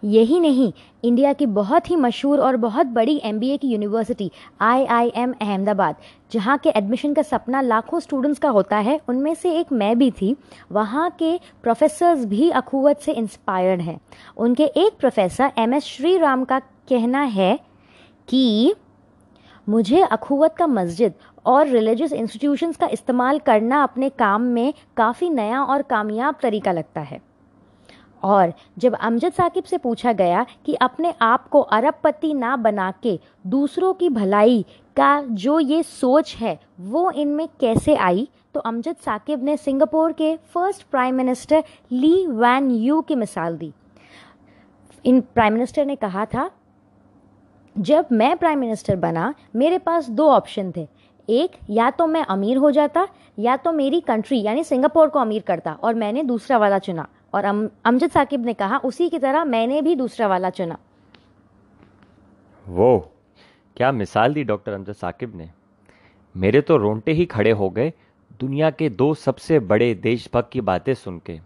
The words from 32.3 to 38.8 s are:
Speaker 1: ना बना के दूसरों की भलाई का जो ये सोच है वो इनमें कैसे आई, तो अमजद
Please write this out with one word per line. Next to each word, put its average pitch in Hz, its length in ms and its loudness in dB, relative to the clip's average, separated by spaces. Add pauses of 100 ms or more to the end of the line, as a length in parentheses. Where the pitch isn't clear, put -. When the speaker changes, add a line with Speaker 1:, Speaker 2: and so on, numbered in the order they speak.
Speaker 1:
ना 254 220 -2
बना 208 380 0 (100)
के 208 160 -2 (280)
दूसरों 294 460 0
की 359 160 0
भलाई 208 560 2 (300)
का 277 260 2
जो 254 380 -2
ये 311 240 0
सोच 269 520 0
है 202 240 -6 (200)
वो 277 320 -2
इनमें 294 360 -4 (120)
कैसे 254 360 2
आई, 190 320 0 (260)
तो - 60 -4
अमजद 233 360 -6